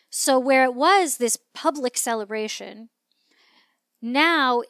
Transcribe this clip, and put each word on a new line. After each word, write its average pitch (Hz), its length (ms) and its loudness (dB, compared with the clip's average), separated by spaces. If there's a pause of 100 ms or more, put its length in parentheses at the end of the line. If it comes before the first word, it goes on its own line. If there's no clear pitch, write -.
So 262 300 2
where 262 240 4
it 254 100 0
was 330 440 2
this 233 200 -2 (160)
public 277 420 -4
celebration, 214 920 -6 (1120)
now 262 680 0